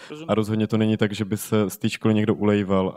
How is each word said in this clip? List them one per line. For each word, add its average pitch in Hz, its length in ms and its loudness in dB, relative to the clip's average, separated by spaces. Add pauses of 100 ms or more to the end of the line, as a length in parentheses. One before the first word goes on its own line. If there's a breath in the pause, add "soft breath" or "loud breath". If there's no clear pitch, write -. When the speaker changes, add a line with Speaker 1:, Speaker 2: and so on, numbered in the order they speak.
(100)
Speaker 1:
Rozumím. - 200 -6
Speaker 2:
A 104 40 2
rozhodně 107 320 0
to 110 100 0
není 110 200 2
tak, 104 160 0
že 104 120 -4
by 98 120 -4
se 104 340 0
z - 60 -10
té 113 120 -2
školy 110 260 0
někdo 107 200 2
ulejval. 98 640 0